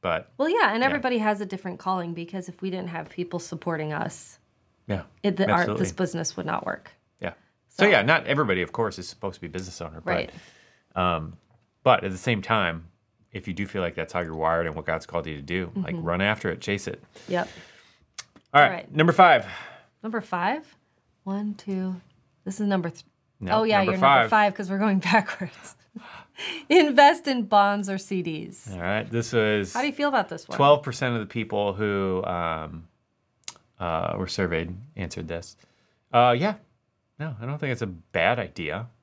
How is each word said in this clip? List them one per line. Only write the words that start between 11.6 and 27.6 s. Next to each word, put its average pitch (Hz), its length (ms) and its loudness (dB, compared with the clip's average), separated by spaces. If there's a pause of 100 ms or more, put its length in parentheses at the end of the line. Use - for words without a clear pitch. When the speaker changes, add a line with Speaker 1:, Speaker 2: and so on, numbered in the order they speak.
Speaker 1:
but 123 220 4
at 98 80 -4
the 92 60 -8
same 110 240 -2
time, 87 420 -2 (480)
if 101 160 -10
you 95 60 -6
do 98 120 -6
feel 95 160 -6
like 85 140 -4
that's - 160 -8
how 90 80 -4
you're 80 160 -6
wired 82 300 0
and 78 100 -6
what 80 100 -10
God's 80 200 -4
called 82 200 -6
you 78 100 -8
to 69 60 -12
do, 85 320 -6
like, 196 220 -6
Speaker 2:
Mm-hmm. - 80 -8
Speaker 1:
run 85 160 -2
after 104 300 0
it, - 100 -8
chase 101 260 -6
it. - 160 -10 (240)
Speaker 2:
Yep. 175 220 -4 (1080)
Speaker 1:
All 143 80 10
right, 135 60 8
Speaker 2:
All 190 60 0
right. - 200 -12
Speaker 1:
number 156 180 6
five. 170 320 8 (580)
Speaker 2:
Number 220 180 -6
five? 202 560 -4 (480)
One, 202 300 -6
two. 185 420 -6 (480)
This 190 160 -10
is 208 80 -2
number 185 200 -2
th-, - 160 -14 (360)
Speaker 1:
No, 180 180 0
Speaker 2:
oh, 220 60 2
yeah, 214 140 4
Speaker 1:
number 196 140 2
Speaker 2:
you're 190 80 0
Speaker 1:
five. 139 220 8
Speaker 2:
number - 80 2
five 208 240 4
'cause 190 160 -8
we're 196 80 -4
going 196 200 2
<laughs> - 20 0
backwards. - 720 -2 (960)
Invest 294 560 8
in 254 160 0
bonds 202 480 4